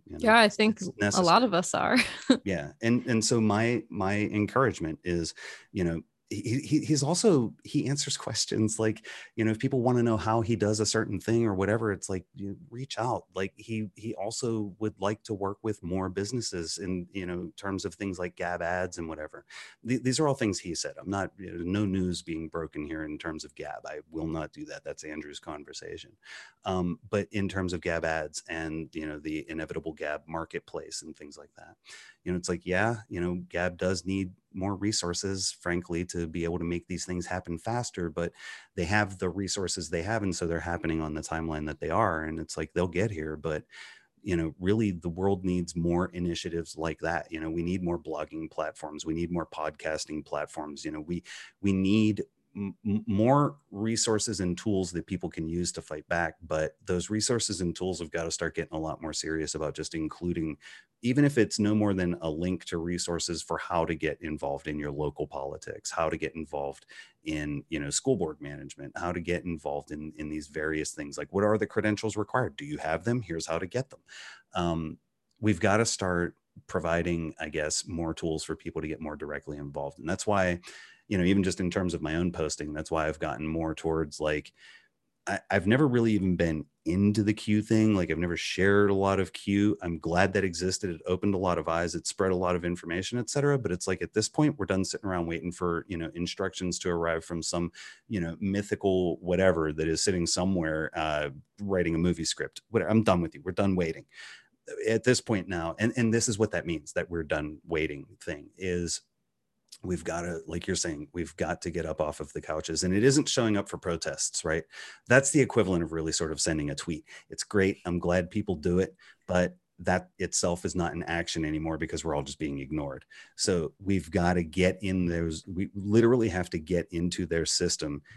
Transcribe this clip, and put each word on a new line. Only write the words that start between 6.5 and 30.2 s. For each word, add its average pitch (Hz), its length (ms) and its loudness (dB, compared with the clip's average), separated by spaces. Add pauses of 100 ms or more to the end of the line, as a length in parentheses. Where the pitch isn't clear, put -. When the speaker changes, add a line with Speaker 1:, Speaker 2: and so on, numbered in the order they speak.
Speaker 1:
he, 151 220 2
he's 143 220 2
also, 160 500 4 (100)
he 131 240 0
answers 143 300 -2
questions 110 640 0
like, 110 260 0 (320)
you 113 80 4
know, 110 60 4
if 110 80 0
people 135 220 2
wanna 120 220 4
know 117 140 4
how 110 240 4
he 107 160 2
does 107 240 2
a 104 40 2
certain 104 360 0
thing 117 240 2
or 104 80 2
whatever, 101 400 2
it's - 160 -8
like, 92 160 -2 (100)
you 98 220 -8 (120)
reach 127 300 -8
out. 113 240 -2 (100)
Like, 98 220 -4
he, 110 400 -6
he 107 200 -8
also 107 640 -4
would 107 200 -2
like 101 240 0
to 113 100 -6
work 98 280 -2
with 107 200 -4
more 92 280 -2
businesses 98 720 -4
in, 90 340 -4
you 95 120 -4
know, 90 300 -4
terms 98 300 -4
of 90 80 -6
things 98 260 -6
like 90 160 -4
Gab 87 260 -4
ads 90 360 -2
and 82 100 -6
whatever. 78 380 -10 (420)
Th-, 123 160 0
these 123 160 2
are 156 80 4
all 139 60 6
things 107 260 0
he 87 160 -6
said. 71 240 -6
I'm 90 100 -10
not, 98 280 -2
you 92 120 -12
know, 85 140 -8
no 101 220 2
news 92 360 0
being 80 280 -6
broken 78 360 -6
here 78 200 -6
in 76 120 -8
terms 80 280 -8
of 73 100 -20
Gab. 73 300 -10
I 76 140 -10 (120)
will 80 160 -4
not 78 240 -4
do 73 140 -14
that. 73 180 -14
That's 73 220 -10
Andrew's 76 340 -10
conversation. 78 720 -14 (540)
Um, 90 340 0 (100)
but 101 220 0
in 98 160 0
terms 92 240 -2
of 87 80 -2
Gab 82 240 0
ads 80 460 -2
and, 80 440 -6
you 78 120 -6
know, 76 120 -6
the 78 320 -6
inevitable 80 440 -8
Gab 76 340 -6